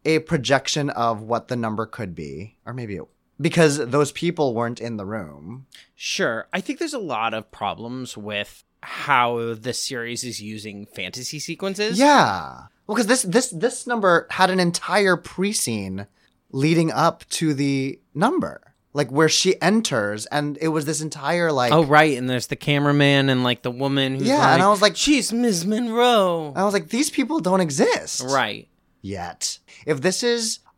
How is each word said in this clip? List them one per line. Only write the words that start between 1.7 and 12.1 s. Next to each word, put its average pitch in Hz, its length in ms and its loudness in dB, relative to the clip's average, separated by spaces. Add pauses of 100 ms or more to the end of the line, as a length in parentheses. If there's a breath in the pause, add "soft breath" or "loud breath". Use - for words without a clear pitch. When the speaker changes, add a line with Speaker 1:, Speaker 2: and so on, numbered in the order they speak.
Speaker 1:
could 101 280 -10
be, 80 500 -12
or 113 80 -12
maybe 117 240 -10
it, 78 80 -12 (360)
because 151 380 4
those 139 340 0
people 165 420 -2
weren't 117 260 -4
in 117 160 -8
the 101 100 -8
room. 95 600 -12 (300 loud breath)
Speaker 2:
Sure. 127 560 -4
I 180 80 -2
think 262 180 -8
there's 311 160 -6
a 262 60 -6
lot 113 340 -2
of 110 160 -8
problems 113 640 -8
with 104 460 -8 (200)
how 120 720 0
this 113 260 -8
series 117 420 -8
is 113 180 -10
using 104 460 -12
fantasy 123 540 -10
sequences. 196 580 -4
Speaker 1:
Yeah. 101 680 4 (220)